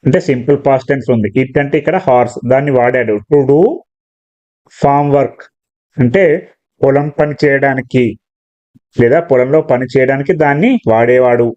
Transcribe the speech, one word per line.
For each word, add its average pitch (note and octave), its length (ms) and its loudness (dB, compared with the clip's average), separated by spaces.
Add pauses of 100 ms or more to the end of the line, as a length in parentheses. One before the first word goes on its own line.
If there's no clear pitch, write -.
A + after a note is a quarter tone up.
అంటే C#3+ 140 2 (100)
సింపుల్ C3 280 0 (100)
పాస్ట్ C3+ 240 0
టెన్స్ C#3 240 -4
ఉంది. G#2 140 -2 (120)
It C3 120 -4 (100)
అంటే C#3 180 -4
ఇక్కడ E3+ 160 -2 (100)
హార్స్, B2 300 0 (160)
దాన్ని C#3+ 260 0
వాడాడు. A#2+ 380 0 (160)
To C#3+ 60 4 (120)
do D3 80 4 (1200)
farm C#3+ 360 2
work C3 200 -2 (680)
అంటే B2+ 200 2 (580)
పొలం C#3+ 280 0 (100)
పని D3+ 240 -2
చేయడానికి C3 640 0 (960)
లేదా B2 180 4 (100)
పొలంలో C3+ 300 2 (120)
పని B2+ 220 -2
చేయడానికి C3+ 400 0 (100)
దాన్ని D3 260 0 (220)
వాడేవాడు. A#2+ 640 2